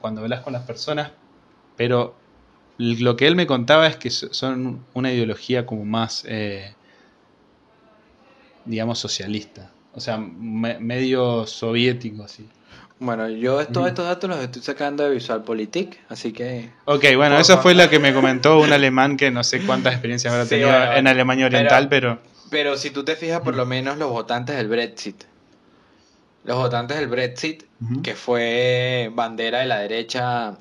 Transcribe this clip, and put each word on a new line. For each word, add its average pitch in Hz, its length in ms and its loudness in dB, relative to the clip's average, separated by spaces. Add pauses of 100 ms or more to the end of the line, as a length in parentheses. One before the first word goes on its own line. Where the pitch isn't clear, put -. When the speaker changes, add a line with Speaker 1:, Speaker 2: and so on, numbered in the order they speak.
Speaker 1:
cuando 110 220 -8
hablas 123 180 -6
con 135 120 -12
las 123 100 -8
personas, 147 500 -8 (640)
pero 123 380 -2 (640)
lo 117 380 0
que 135 120 4
él 175 80 4
me 175 100 2
contaba 143 400 4
es 156 100 -2
que 123 140 -8
so-, - 240 -8
son 127 500 -6 (100)
una 127 180 -2
ideología 120 540 -2
como 110 180 -8
más, 113 420 -4
eh, 104 480 -8 (1900)
digamos, 113 340 -4
socialista, 101 720 -8 (240)
o - 60 -16
sea, 113 180 -6
me-, 110 640 -6
medio 123 640 0
soviético, 117 800 -2
así. 107 240 -20 (520)
Speaker 2:
Bueno, 113 280 -4
yo 120 380 -2
todos 120 120 -4
Speaker 1:
Ujú. 175 100 0
Speaker 2:
estos 175 180 -6
datos 180 240 -4
los 170 80 -6
estoy 123 240 -10
sacando 143 420 -4
de 143 60 0
VisualPolitik, 113 960 -6
así 113 240 -10
que 120 380 -10 (160)
Speaker 1:
Ok, 147 180 4 (120)
bueno, 143 180 6
Speaker 2:
por 151 80 6
Speaker 1:
eso 185 160 8
fue 180 140 8
Speaker 2:
favor. 175 120 10
Speaker 1:
lo 151 60 6
que 156 80 8
me 139 160 4
comentó 135 460 6
un 151 120 6
alemán 135 440 4
que 139 140 2
no 120 140 -2
sé 127 220 -2
cuántas 127 280 2
experiencias 120 380 -4
habrá 120 120 2
Speaker 2:
Sí, 113 60 -4
Speaker 1:
tenido 117 200 2
Speaker 2:
bueno, 127 240 4
Speaker 1:
en 135 140 4
Alemania 131 380 4
Speaker 2:
pero 127 120 2
Speaker 1:
Oriental, 131 300 6
pero 127 320 0 (300)
Speaker 2:
pero... 143 260 0
si 135 140 -6
tú 135 140 -6
te 156 120 -4
fijas, 165 240 -4
por - 140 -6
Speaker 1:
Ujú. 131 40 -4
Speaker 2:
lo 123 80 -2
menos 131 320 -4
los 147 120 -4
votantes 120 460 -4
del 110 120 -4
Brexit, 113 560 -6 (1200)
los 120 120 -4
votantes 123 420 -4
del 147 100 -4
Brexit, 127 560 -6 (180)
Speaker 1:
Ujú. 120 200 -6
Speaker 2:
que 110 120 -8
fue 123 960 -2
bandera 113 460 -4
de 131 80 -2
la 113 140 -2
derecha 113 800 -6